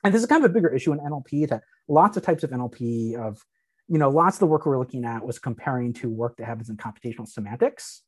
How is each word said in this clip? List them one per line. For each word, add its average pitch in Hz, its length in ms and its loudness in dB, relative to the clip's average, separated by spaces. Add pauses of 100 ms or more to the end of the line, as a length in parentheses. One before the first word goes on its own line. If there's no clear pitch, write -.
And 196 100 4
this 226 80 4
is 240 60 -2
kind 302 160 4
of 202 80 6
a - 20 -4
bigger 175 160 4
issue 131 240 0
in 147 60 -4
N 143 120 -8
L 147 140 -8
P, 147 200 -2
that - 180 -4 (240)
lots 180 300 4
of 180 60 -6
types 165 200 0
of 135 80 -4
N 123 80 -4
L 123 100 -4
P 117 460 -4
of, 110 260 -8 (460)
you 165 100 0
know, 147 120 4
lots 165 280 4
of - 20 -16
the 175 80 4
work 156 180 2
we're 135 140 2
looking 127 260 -6
at 113 200 -8
was 120 120 -6
comparing 123 560 -4
to 120 160 -6
work 117 280 -6
that 117 80 -12
happens 113 240 -10
in 107 80 -10
computational 113 500 -12
semantics - 800 -6